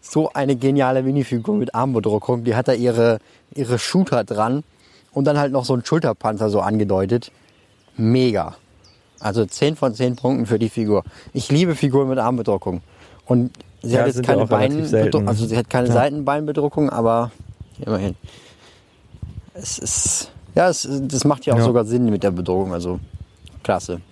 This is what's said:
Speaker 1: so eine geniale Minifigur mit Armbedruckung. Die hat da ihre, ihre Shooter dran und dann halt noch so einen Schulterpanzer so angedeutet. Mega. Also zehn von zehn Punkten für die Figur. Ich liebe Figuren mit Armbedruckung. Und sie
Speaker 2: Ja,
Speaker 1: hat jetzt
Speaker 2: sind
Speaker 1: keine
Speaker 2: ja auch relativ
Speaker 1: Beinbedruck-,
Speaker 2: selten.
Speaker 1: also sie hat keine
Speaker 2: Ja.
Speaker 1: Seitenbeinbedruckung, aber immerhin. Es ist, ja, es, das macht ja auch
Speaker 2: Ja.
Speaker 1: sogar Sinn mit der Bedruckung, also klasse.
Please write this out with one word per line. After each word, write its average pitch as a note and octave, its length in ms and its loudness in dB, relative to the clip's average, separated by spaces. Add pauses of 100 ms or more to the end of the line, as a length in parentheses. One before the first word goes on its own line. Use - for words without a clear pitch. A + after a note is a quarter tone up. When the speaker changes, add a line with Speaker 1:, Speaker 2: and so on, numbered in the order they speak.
Speaker 1:
so - 320 -2
eine C#3 220 0
geniale C3 480 2
Minifigur C3+ 520 -2
mit B2 200 -4
Armbedruckung. A#2 680 0
Die A#2 120 0
hat B2 120 0
da C3 60 2
ihre, A#2 460 2 (360)
ihre B2 240 -2
Shooter D#3 440 0
dran A#2 400 -2 (480)
und C#3 140 0
dann D3 120 2
halt C#3+ 140 0
noch C3 140 -2
so C3+ 80 0
einen A#2+ 120 0
Schulterpanzer A2 640 -2
so G2+ 120 2
angedeutet. G2+ 720 0 (680)
Mega. A2 580 2 (640)
Also G#2+ 260 0
zehn D3 300 -2
von C3 200 -2
zehn B2 200 0
Punkten B2+ 300 -2
für G#2+ 140 0
die A2+ 100 0
Figur. G#2+ 340 0 (300)
Ich C3+ 180 -6
liebe D#3+ 240 2
Figuren C#3 320 2
mit C3 120 -2
Armbedruckung. G#2+ 640 -2 (440)
Und B2 260 2 (300)
sie A#2 140 -4
Speaker 2:
Ja, C3 60 4
Speaker 1:
hat C3 60 2
jetzt B2+ 100 -2
Speaker 2:
sind B2+ 100 -2
Speaker 1:
keine G#2 140 4
Speaker 2:
ja A2 40 2
auch A2 60 -2
relativ C#3 400 0
Speaker 1:
Beinbedruck-, A2 200 2
Speaker 2:
selten. G2+ 160 2
Speaker 1:
also A2+ 180 0
sie A2 120 0
hat A#2 120 -2
keine B2 180 0
Speaker 2:
Ja. A#2 60 2
Speaker 1:
Seitenbeinbedruckung, C#3+ 960 0
aber A#2 420 0 (520)
immerhin. F#2+ 320 -2 (1400)
Es - 240 -10
ist, - 520 -4 (240)
ja, F3 140 4
es, - 200 -4
das C3+ 360 -2
macht C#3+ 200 2
ja C#3+ 100 2
auch A#2 40 4
Speaker 2:
Ja. A#2 60 4
Speaker 1:
sogar A#2 200 4
Sinn A#2+ 200 0
mit G#2 180 0
der G2 80 2
Bedruckung, F#2 420 -2
also F2 260 -4 (640)
klasse. F2+ 380 -4 (100)